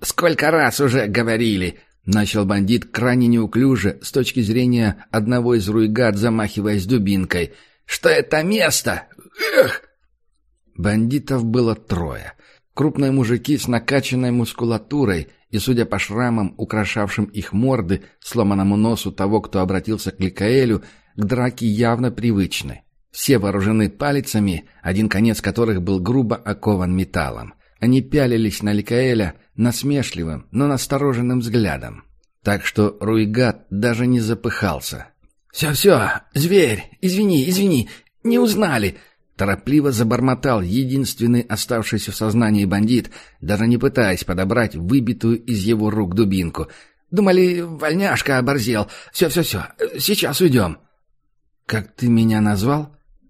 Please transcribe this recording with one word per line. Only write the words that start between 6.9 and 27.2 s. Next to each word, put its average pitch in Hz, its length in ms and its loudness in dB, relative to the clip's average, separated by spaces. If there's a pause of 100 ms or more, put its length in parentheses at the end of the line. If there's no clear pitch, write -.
«Что - 240 0
это 156 360 2
место? 165 640 -2 (480)
Эх!» - 260 4 (960)
Бандитов 117 680 -2
было 113 300 2
трое. 85 600 -6 (400)
Крупные 139 360 0
мужики 127 480 0
с - 80 -6
накачанной 127 640 -2
мускулатурой 117 1000 -2 (220)
и, 110 80 -2
судя 117 260 2
по 101 140 -4
шрамам, 110 580 -2
украшавшим 104 680 -2
их - 280 -8
морды, 107 520 0 (160)
сломанному 101 560 2
носу 107 340 0
того, 98 300 0
кто 95 200 -4
обратился 95 520 -4
к - 80 -10
Ликаэлю, 107 640 2 (320)
к 107 80 -2
драке 123 420 -2
явно 117 460 0
привычны. 101 680 -2 (280)
Все - 280 2
вооружены 101 520 0
палицами, 110 760 -2 (140)
один 98 280 0
конец 107 320 2
которых 104 420 0
был 95 160 0
грубо 113 380 0
окован 95 580 -2
металлом. 71 600 -4 (260)